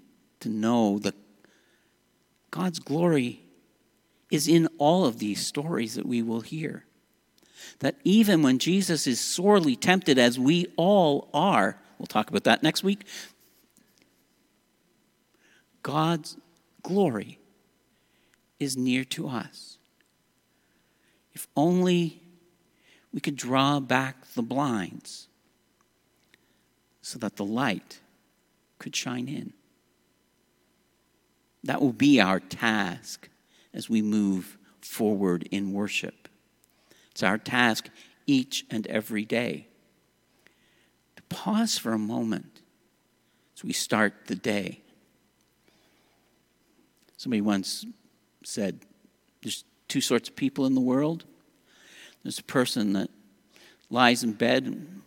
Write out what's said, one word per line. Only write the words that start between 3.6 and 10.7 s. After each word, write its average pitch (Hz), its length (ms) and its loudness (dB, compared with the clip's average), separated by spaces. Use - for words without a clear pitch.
is 147 200 0
in 165 180 6
all 170 260 4
of 117 160 0
these 104 260 -4
stories 127 480 -6
that 117 100 -8
we 120 160 -2
will 113 200 -4
hear. 156 440 -10
That 135 240 -2
even 202 400 6
when 131 160 4
Jesus 180 480 0
is 123 140 0
sorely 175 560 2
tempted, 180 420 4
as 120 180 6
we 165 300 2